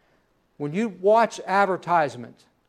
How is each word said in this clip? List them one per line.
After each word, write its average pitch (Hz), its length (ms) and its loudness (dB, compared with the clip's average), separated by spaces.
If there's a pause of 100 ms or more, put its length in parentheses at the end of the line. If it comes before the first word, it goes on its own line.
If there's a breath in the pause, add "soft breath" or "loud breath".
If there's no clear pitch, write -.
(580)
when 147 160 -6
you 220 160 -2
watch 208 560 2
advertisement, 170 1000 -2 (240)